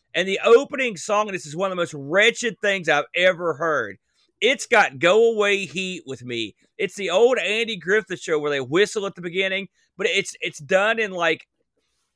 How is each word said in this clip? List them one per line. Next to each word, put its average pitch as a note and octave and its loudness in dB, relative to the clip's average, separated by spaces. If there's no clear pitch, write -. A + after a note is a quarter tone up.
and F3+ -2
the F#3+ -2
opening B3+ 4
song G#3+ -2
in G3 -8
this E3 -8
is C#3+ -14
one F#3+ -2
of F3+ -6
the F3 -2
most D#3+ -6
wretched F#3+ 0
things F#3+ -2
I've D3 2
ever F3 2
heard. C3+ -4
It's A#3+ 0
got D#3 4
Go G#3+ 6
Away G3+ 0
Heat F#3 -8
with B2+ -12
me. A#2 -6
It's F#3 -4
the F#3+ -6
old A#3 4
Andy A3 -2
Griffith F#3 -2
show D#3+ 0
where D3 -2
they C#3+ 0
whistle F#3+ 0
at G3 -8
the F3+ -20
beginning, F#3+ -4
but G3 -4
it's, F#3 -2
it's F3 -8
done G3 0
in, G#3 -4
like, E3 -2